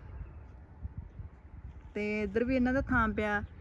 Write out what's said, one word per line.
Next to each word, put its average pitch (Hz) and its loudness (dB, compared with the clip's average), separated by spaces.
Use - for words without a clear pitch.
ਤੇ 208 0
ਇੱਧਰ 208 4
ਵੀ 262 4
ਇਹਨਾਂ 254 6
ਦਾ 269 4
ਥਾਂ 240 6
ਪਿਆ, 208 2